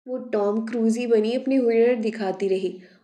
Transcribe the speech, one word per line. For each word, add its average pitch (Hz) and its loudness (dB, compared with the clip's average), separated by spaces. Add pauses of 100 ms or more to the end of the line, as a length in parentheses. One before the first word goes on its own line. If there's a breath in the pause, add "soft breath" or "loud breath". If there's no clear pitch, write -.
वो 254 -6
टॉम 214 -2
क्रूज 226 0
ही 247 -4
बनी 226 2
अपनी 262 0
हुनर 233 4
दिखाती 208 -4
रही 190 -2 (220 loud breath)